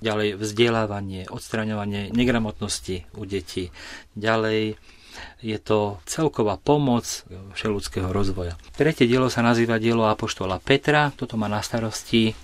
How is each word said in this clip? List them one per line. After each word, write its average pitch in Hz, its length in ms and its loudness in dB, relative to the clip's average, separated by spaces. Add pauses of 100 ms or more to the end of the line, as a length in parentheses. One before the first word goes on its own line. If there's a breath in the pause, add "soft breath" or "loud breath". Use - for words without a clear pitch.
Ďalej 107 360 0
vzdelávanie, 104 920 0
odstraňovanie 104 840 -4
negramotnosti 110 920 -2 (120)
u 110 80 -8
detí. 95 440 -6 (480 loud breath)
Ďalej 110 640 0 (640 loud breath)
je 107 160 -4
to 104 480 0
celková 117 480 0
pomoc 139 480 2 (480)
všeludského 98 560 -2
rozvoja. 95 480 0 (160)
Tretie 147 320 4
dielo 127 240 4
sa 117 160 0
nazýva 117 320 4
dielo 113 320 4
apoštola 98 480 -2
Petra. 147 560 2
Toto - 240 -6
má 104 160 -2
na 107 80 0
starosti 110 720 0 (120)